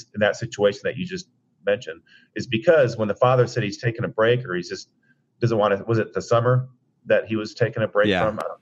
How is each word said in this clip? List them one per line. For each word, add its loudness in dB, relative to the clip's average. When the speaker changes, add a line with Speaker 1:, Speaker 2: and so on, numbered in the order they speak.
Speaker 1:
in -8
that 2
situation -2
that -4
you -6
just -10
mentioned, -4
is -6
because 2
when -2
the -2
father 2
said -4
he's -6
taking -4
a -2
break 0
or -6
he's -6
just -12
doesn't 0
wanna, 2
was 0
it -2
the -4
summer 2
that 4
he -4
was -6
taking -2
a 0
break 2
Speaker 2:
Yeah. 2
Speaker 1:
from? -2
I -6
don't -10